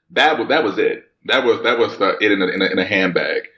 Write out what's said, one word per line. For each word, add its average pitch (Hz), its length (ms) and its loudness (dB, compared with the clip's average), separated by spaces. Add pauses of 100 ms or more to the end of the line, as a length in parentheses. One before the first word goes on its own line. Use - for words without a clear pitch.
(100)
that 147 280 2
was, 113 100 -4
that 151 140 2
was 95 140 -4
it. - 300 -2 (180)
That 107 220 0
was, 113 160 2
that 117 160 0
was 110 180 -2
the, 95 240 0
it 104 100 2
in 98 120 0
a, 92 60 0
in 90 120 -4
a, 95 60 2
in 92 120 -2
a 92 60 0
handbag. 85 600 -2 (140)